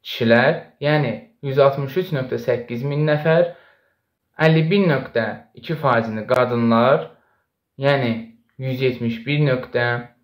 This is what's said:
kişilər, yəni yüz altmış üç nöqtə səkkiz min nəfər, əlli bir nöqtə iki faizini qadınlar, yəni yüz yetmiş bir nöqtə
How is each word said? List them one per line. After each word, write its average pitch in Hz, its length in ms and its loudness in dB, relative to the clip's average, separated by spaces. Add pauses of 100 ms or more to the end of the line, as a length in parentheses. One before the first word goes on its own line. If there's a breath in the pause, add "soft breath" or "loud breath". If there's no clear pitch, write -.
kişilər, 123 520 2 (200)
yəni 143 360 0 (240)
yüz 139 240 0
altmış 139 400 0
üç - 80 -8
nöqtə 123 320 -4
səkkiz 120 400 -4
min 143 240 -2
nəfər, 160 460 2 (880 loud breath)
əlli 160 280 4
bir 202 180 2
nöqtə 131 440 0 (240)
iki - 260 -10
faizini 113 480 -2
qadınlar, 120 800 2 (720 soft breath)
yəni 135 340 0 (440)
yüz 131 260 -6
yetmiş 117 400 -2
bir 147 240 0
nöqtə 123 420 0 (360)